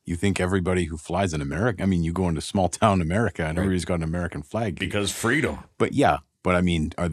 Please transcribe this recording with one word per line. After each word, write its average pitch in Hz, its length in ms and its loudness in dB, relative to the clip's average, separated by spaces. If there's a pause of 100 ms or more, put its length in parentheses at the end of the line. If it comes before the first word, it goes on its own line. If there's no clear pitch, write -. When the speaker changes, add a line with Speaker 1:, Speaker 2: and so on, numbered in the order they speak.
Speaker 1:
you 87 100 -4
think 95 240 0
everybody 92 460 2
who 80 120 -6
flies 87 380 -2
in 73 80 -2
America, 80 400 -2
I 98 40 2
mean, 87 180 2
you 82 80 0
go 90 160 0
into 80 120 -2
small 92 280 0
town 101 320 2
America 92 440 0
and 80 140 -2
Speaker 2:
Right. 92 60 2
Speaker 1:
everybody's 92 200 0
got 92 120 -2
an 82 80 -2
American 82 380 -4
flag. 110 360 -4
Speaker 2:
Because 98 340 -2
freedom. 113 460 0 (200)
Speaker 1:
But - 140 0
yeah, 101 260 4 (240)
but 90 140 2
I 90 40 4
mean, 85 380 2
are, 85 140 -2